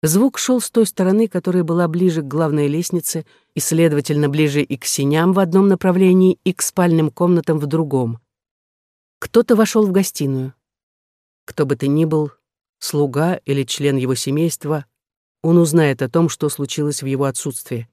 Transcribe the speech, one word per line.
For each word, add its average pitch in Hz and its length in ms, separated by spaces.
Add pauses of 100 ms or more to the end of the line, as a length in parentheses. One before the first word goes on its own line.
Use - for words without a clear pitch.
Звук 196 360
шел 254 240
с - 80
той 226 160
стороны, 196 420
которая 180 360
была 170 240
ближе 165 340
к 143 60
главной 147 400
лестнице 165 580 (300)
и, - 40
следовательно, 147 720
ближе 147 320
и - 160
к - 80
сеням 156 480
в 185 60
одном 190 280
направлении, 185 760
и 185 100
к - 80
спальным 165 480
комнатам 170 500
в 147 60
другом. 139 540 (1000)
Кто-то 233 360
вошел 214 300
в 190 60
гостиную. 135 600 (920)
Кто - 200
бы 135 100
то 135 120
ни 151 180
был, 151 260 (520)
слуга 147 520 (100)
или 139 180
член 143 320
его 127 180
семейства, 151 720 (560)
он 165 160
узнает 156 440
о 127 80
том, 165 180
что 147 220
случилось 143 520
в 139 40
его 135 200
отсутствии. 123 680